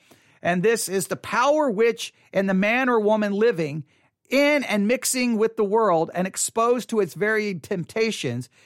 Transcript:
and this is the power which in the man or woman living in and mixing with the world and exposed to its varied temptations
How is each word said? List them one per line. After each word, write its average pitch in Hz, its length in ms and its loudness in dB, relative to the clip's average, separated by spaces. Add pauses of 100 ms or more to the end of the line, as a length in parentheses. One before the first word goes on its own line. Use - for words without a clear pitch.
(420)
and 175 200 0
this 220 260 0
is 185 180 -2
the 185 100 -6
power 277 540 0
which 226 420 0 (200)
in 196 140 0
the 190 80 0
man 226 340 2
or 233 120 2
woman 208 320 0
living 170 520 0 (440)
in 285 360 2
and 202 220 0
mixing 247 520 0
with 220 180 0
the 220 80 0
world 190 480 2
and 180 140 -2
exposed 233 640 -2
to 220 100 0
its 180 140 -2
varied 208 480 -2
temptations 180 880 -4 (160)